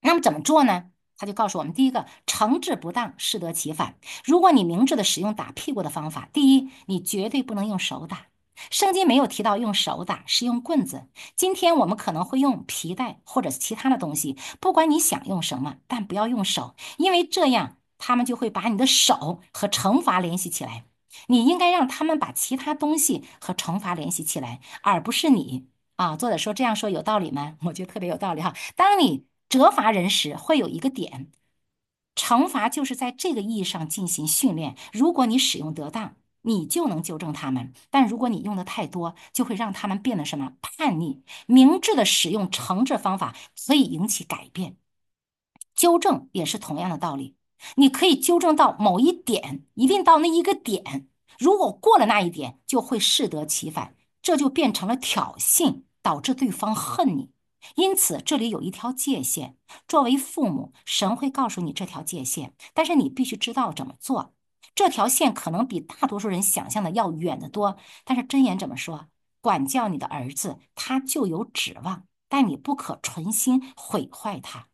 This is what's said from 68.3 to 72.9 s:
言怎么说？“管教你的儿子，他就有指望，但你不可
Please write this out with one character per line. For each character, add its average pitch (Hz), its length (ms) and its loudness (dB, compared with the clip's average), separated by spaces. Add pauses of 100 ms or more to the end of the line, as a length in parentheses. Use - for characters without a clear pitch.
言 196 160 4
怎 196 120 -6
么 - 80 -12
说 160 300 -12 (340)
？“管 170 240 2
教 226 240 -2
你 160 80 -4
的 135 100 -8
儿 135 260 -8
子， - 240 -8 (180)
他 - 240 -4
就 269 280 -2
有 170 160 -4
指 - 400 -8
望， 185 220 -8 (240)
但 262 180 4
你 147 80 -2
不 - 180 -6
可 - 300 -8